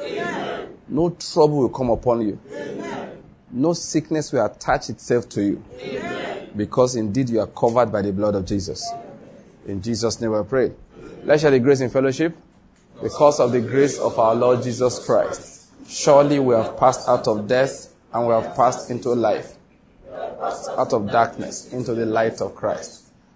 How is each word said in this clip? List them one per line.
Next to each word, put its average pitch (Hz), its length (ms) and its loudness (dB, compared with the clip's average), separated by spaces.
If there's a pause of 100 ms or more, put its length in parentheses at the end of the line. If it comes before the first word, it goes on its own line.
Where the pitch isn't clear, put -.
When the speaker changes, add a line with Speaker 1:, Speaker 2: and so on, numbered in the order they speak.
Speaker 1:
Amen. - 680 -8 (200)
Speaker 2:
No 165 220 0
trouble 151 480 2
will 120 100 4
come 131 220 -2
upon 117 300 2
you. 107 180 -2 (120)
Speaker 1:
Amen. - 720 -12 (280)
Speaker 2:
No 139 220 0
sickness 156 600 -4
will 117 120 2
attach - 440 -2
itself 120 400 -2
to 110 120 -2
you. 101 220 0 (160)
Speaker 1:
Amen. - 760 -10
Speaker 2:
Because 127 420 0
indeed 113 320 -2
you 113 100 0
are 101 80 0
covered 117 440 2
by 104 100 0
the 101 100 0
blood 101 240 0
of 95 100 -2
Jesus. 95 400 -6 (800)
In 98 160 -8
Jesus' 113 380 -2
name 113 140 -2
I 107 100 0
pray. 120 300 0 (500)
Let's 147 180 4
share 151 100 4
the 135 80 6
grace 131 200 4
in 127 100 -2
fellowship. 135 460 0 (680)
Because 147 380 4
of 123 120 4
the 123 100 2
grace 131 380 2
of 110 180 -2
our 113 160 4
Lord 120 300 4
Jesus 120 420 -2
Christ, - 520 0 (300)
Surely 143 520 6
we 127 140 4
have 110 240 0
passed 127 300 2
out 123 200 2
of 107 200 0
death 131 460 -2 (200)
and 120 140 0
we 117 60 4
have 113 220 0
passed 123 360 2
into 120 180 -4
life, 110 440 0 (1200)
out 127 140 -2
of 104 180 -2
darkness - 640 -2
into 123 220 -6
the 113 120 -2
light 113 360 0
of 98 140 -6
Christ. - 480 -8 (320)